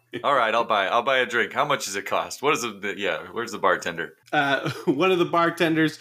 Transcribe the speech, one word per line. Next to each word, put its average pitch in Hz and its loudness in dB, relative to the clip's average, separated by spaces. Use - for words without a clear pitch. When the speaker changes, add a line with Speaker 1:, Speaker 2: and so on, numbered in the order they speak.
Speaker 1:
All 135 2
right, 113 4
I'll 117 4
buy, 101 2
I'll 117 2
buy 135 2
a 123 2
drink. 113 0
How 131 0
much 135 0
does 98 -6
it 95 -6
cost? 90 -4
What 147 2
is 120 -2
it? 98 -6
Yeah, 90 -2
where's 110 -6
the 104 -8
bartender? 85 0
Speaker 2:
Uh, 143 0
<laughs> - -8
one 160 2
of 180 2
the 175 2
bartenders 160 0